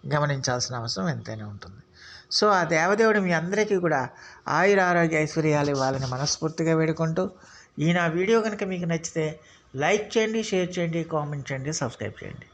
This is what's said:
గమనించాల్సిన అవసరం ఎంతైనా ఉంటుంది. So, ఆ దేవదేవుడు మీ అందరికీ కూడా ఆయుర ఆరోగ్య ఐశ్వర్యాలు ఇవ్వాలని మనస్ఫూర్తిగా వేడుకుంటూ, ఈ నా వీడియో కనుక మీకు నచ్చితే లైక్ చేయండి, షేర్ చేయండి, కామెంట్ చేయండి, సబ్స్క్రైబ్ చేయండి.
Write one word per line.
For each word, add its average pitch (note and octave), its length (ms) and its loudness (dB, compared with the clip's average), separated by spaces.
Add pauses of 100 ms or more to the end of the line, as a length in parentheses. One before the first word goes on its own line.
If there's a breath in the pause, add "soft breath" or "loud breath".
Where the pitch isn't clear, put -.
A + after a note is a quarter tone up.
(140)
గమనించాల్సిన C3+ 600 -2
అవసరం A#2+ 320 -4
ఎంతైనా A2 380 -8
ఉంటుంది. G2+ 300 -14 (640 loud breath)
So, G#3 80 4
ఆ F#3 160 4
దేవదేవుడు G3+ 540 4
మీ F3+ 140 2
అందరికీ G3 440 0
కూడా D#3 320 0 (400 loud breath)
ఆయుర F#3+ 320 4
ఆరోగ్య E3+ 420 4
ఐశ్వర్యాలు D3 480 2
ఇవ్వాలని C3+ 360 0
మనస్ఫూర్తిగా D#3 720 -2
వేడుకుంటూ, D#3+ 540 0 (480 loud breath)
ఈ D#3 140 2
నా F3 140 2
వీడియో F#3+ 340 2
కనుక G#3+ 240 -4
మీకు F#3 200 -4
నచ్చితే E3 560 -2 (360 loud breath)
లైక్ G3+ 420 0
చేయండి, A3 240 0
షేర్ F3+ 360 -2
చేయండి, E3 260 -2
కామెంట్ D3 480 -6
చేయండి, C3+ 200 -6
సబ్స్క్రైబ్ A2+ 520 -6
చేయండి. - 300 -14